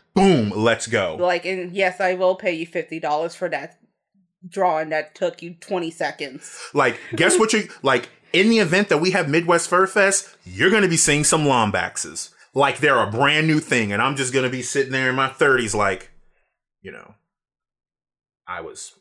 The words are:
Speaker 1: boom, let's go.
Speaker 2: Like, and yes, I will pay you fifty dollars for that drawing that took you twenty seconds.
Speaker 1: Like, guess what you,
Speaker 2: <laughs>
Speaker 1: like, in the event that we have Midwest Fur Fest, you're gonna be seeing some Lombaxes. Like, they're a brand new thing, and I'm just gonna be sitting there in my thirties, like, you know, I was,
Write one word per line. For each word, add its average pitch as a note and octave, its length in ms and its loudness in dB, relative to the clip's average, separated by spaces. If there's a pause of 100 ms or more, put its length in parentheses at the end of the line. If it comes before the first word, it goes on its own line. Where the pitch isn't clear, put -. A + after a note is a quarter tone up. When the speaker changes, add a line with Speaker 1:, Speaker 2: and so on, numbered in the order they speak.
(140)
Speaker 1:
boom, F3 400 4
let's A2 340 0
go. G2 280 -2
Speaker 2:
Like, F3 300 -2
and F3+ 260 -6
yes, F#3 300 -2
I F#3 140 0
will F#3 200 2
pay F#3 160 -4
you E3 160 -6
fifty D#3+ 320 -8
dollars D#3 340 -4
for F3+ 160 -6
that D3+ 300 -10 (680)
drawing E3 420 0
that D#3 260 -4
took F3 260 -4
you E3+ 140 -16
twenty F3 340 -6
seconds. D3 680 -10 (140)
Speaker 1:
Like, D3 260 0 (160)
guess F3+ 240 2
what G#3+ 140 2
you, G#3 220 -2
Speaker 2:
<laughs> - 60 -20
Speaker 1:
like, C3 280 0 (240)
in G3 160 4
the A3+ 100 4
event F#3+ 300 2
that D3 80 4
we F3+ 140 2
have F3 180 -2
Midwest E3+ 400 2
Fur F#3 180 4
Fest, G3 560 0
you're G2 260 0
gonna G3+ 200 4
be E3 80 2
seeing D3 260 2
some D#3 220 2
Lombaxes. G2+ 880 -2 (220)
Like, C3+ 260 0
they're C#3 220 4
a G#2 80 0
brand C#3+ 380 2
new D3+ 140 2
thing, A2 320 -2
and G#2 80 0
I'm C3+ 160 0
just B2+ 160 -4
gonna C3 160 0
be B2+ 120 -8
sitting C3 300 -2
there C3 180 0
in B2+ 60 -2
my C3+ 140 0
thirties, B2 440 2
like, G2+ 380 -2 (680)
you F#2+ 100 -18
know, G#1 240 -20 (1300)
I F2+ 160 -12
was, - 400 -18